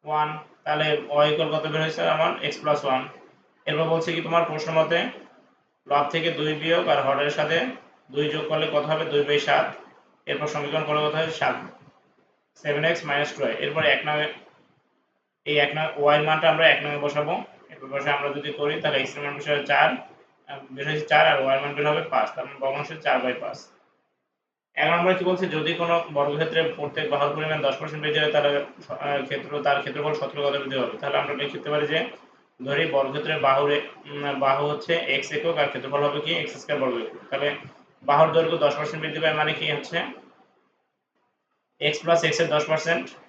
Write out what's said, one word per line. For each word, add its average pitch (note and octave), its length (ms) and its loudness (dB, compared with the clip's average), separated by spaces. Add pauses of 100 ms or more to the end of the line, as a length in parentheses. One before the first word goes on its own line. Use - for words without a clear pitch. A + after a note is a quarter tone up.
ওয়ান, D3+ 320 0 (260)
তাহলে D3+ 200 0 (240)
y D3 240 6
ইকুয়াল D3+ 220 0
কত D#3 120 -2
বের D#3 160 -2
হয়েছে D#3 260 -2
আমার? D#3+ 360 0
x D3 160 -2
প্লাস D3 240 0
ওয়ান। C3 240 0 (580)
এরপর D#3 180 0
বলছে D#3+ 280 0
কি E3 80 -2
তোমার E3 240 2
প্রশ্ন D#3 280 -4
মতে D#3+ 260 4 (880)
লব C#3+ 240 2
থেকে E3 200 -2
দুই D3+ 240 -2
বিয়োগ E3 340 0
আর C#3+ 140 4
হরের C#3 280 2
সাথে D#3+ 360 0 (440)
দুই D3 200 -2
যোগ D3+ 180 -4
করলে D#3 180 0
কত D3 180 0
হবে? D#3 200 -2
দুই C#3+ 200 2
বাই D3 140 2
সাত। - 380 0 (500)
এরপর D3 200 -4
সমীকরণ D3+ 380 -4
করলে D3+ 240 0
কত D3+ 60 -2
হয়? D#3+ 160 -2
সাত, C3 260 0 (1000)
সেভেন D3 300 -2
এক্স E3 200 0
মাইনাস D3 300 -2
টু C#3+ 80 -4
ওয়াই। D3 160 0
এরপর D3 260 -2
এক C#3+ 220 4
নং, D3+ 160 0 (1200)
এই D3 140 2
এক C#3+ 160 4
নং, D3+ 300 -2
y D3 100 8
এর D3+ 80 4
মানটা D#3 280 4
আমরা D#3 180 6
এক C#3+ 160 4
নংয়ে D3 140 -4
বসাবো। D3 440 -2 (280)
এরপর C3+ 160 -18
বসে C#3 240 -4
আমরা C#3+ 180 0
যদি C#3+ 240 -6
করি D3 280 -2
তাহলে D#3 240 0
x - 40 -6
এর D3 140 -10
মান C#3+ 140 -6
বসে D3 300 -2
চার, C#3+ 240 6 (640)
আহ, C#3 60 -12 (120)
বের C#3 180 -6
হয়েছে D3+ 180 -2
চার D#3 200 8
আর C#3+ 160 4
y C3+ 120 4
এর C#3 60 2
মান C#3+ 140 -4
বের D3 120 0
হবে D#3 160 2
পাঁচ, A2+ 320 0
তার C3 120 -6
মানে C#3 120 -16
ভগ্নাংশ C#3 340 -4 (100)
চার C3 180 2
বাই B2 120 -2
পাঁচ। - 260 -8 (1160)
এক D3+ 160 2
নম্বরে F3 240 4
কি F3+ 100 -2
বলছে? F3+ 220 2
যদি D#3 280 -2
কোনো E3+ 380 2
বর্গক্ষেত্রে D3 500 0 (140)
প্রত্যেক D3 340 -4
বাহুর C#3+ 260 2
পরিমাণ D#3 260 -2
দশ C3+ 140 2
পার্সেন্ট D3+ 280 -8
বৃদ্ধি D3+ 160 2
হয় D3+ 120 2
তাহলে, C#3+ 320 2 (240)
আহ, C#3+ 360 -4
ক্ষেত্র, C#3 380 -6
তার C#3+ 180 4
ক্ষেত্রফল D3 340 -4
শতকরা C#3+ 360 -2
কত C#3 60 -2
বৃদ্ধি C3+ 200 -4
হবে? A#2+ 220 -2
তাহলে C#3+ 200 -2
আমরা C#3+ 160 -2
লিখতে C#3+ 360 -6
পারি D3+ 160 0
যে D#3+ 200 0 (580)
ধরি D3 220 0
বর্গক্ষেত্রের C#3+ 540 -2
বাহুর C#3 300 4
এ-, D3 100 2 (240)
উম, C#3+ 340 -6
বাহু C#3 320 2
হচ্ছে D3 520 -2
x D3+ 140 -6
একক D3+ 220 0
আর C#3 100 2
ক্ষেত্রফল C#3+ 340 -2
হবে D3 180 0
কি? D#3+ 140 -4
এক্স D#3 220 -6
স্কয়ার C#3 240 -4
বর্গ B2+ 160 0
একক। - 340 -10
তাহলে C#3 260 -2 (460)
বাহুর D#3 300 6
দৈর্ঘ্য D#3+ 240 2
দশ D3 200 2
পার্সেন্ট D#3 260 -6
বৃদ্ধি D#3 180 -6
পায় D#3 140 2
মানে D3+ 180 0
কি D3+ 200 -4
হচ্ছে? D#3 260 -4 (1800)
x D3+ 220 0
প্লাস E3 220 2
x D#3 180 2
এর D#3 60 0
দশ D3+ 180 0
পার্সেন্ট D#3 440 -2 (180)